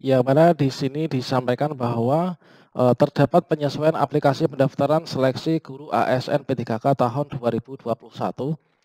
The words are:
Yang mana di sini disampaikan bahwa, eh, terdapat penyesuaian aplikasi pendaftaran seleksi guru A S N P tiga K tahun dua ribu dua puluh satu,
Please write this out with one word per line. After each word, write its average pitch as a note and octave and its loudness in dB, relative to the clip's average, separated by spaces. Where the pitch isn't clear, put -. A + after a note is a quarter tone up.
Yang C3 4
mana C#3 6
di D3 0
sini C#3+ -4
disampaikan B2+ -2
bahwa, B2 -2
eh, B2 4
terdapat D3 2
penyesuaian D3+ 0
aplikasi C#3 0
pendaftaran C#3+ 0
seleksi C3 -2
guru C3+ -12
A A#2+ 2
S B2+ -6
N C#3+ -2
P C3+ -4
tiga A#2+ -4
K C#3 2
tahun C3 -2
dua A#2+ -2
ribu C3 -8
dua A2+ -6
puluh A2 -12
satu, B2 -6